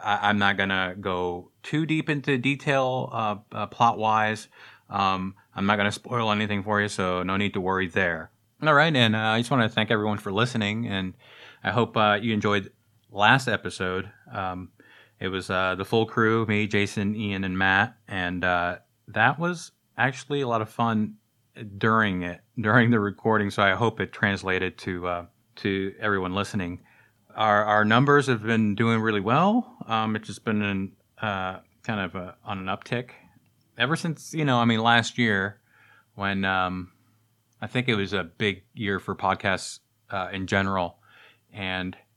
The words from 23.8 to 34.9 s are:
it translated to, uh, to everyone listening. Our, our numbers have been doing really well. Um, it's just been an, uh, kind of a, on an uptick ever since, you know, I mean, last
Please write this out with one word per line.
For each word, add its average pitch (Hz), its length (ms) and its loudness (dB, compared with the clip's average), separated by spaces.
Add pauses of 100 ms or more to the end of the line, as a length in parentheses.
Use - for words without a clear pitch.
it 92 100 -4
translated 92 680 -2
to, 90 280 -6
uh, 87 180 -6 (320)
to 98 440 -4
everyone 95 340 0
listening. 95 460 -4 (520)
Our, 107 300 4
our 104 220 4
numbers 139 420 6
have 113 160 0
been 110 320 2
doing 113 240 4
really 110 220 0
well. 175 560 2 (100)
Um, 110 300 -2
it's 107 100 -12
just 101 160 -14
been 107 180 -2
an, 98 300 -4 (300)
uh, 92 380 -4 (240)
kind 107 180 -4
of 92 140 -6
a, 90 280 -10
on 101 160 -8
an 92 60 -10
uptick 110 460 -6 (680)
ever 123 180 0
since, - 380 -8
you 156 100 -4
know, 131 140 2
I 117 80 2
mean, 113 160 2
last 117 360 2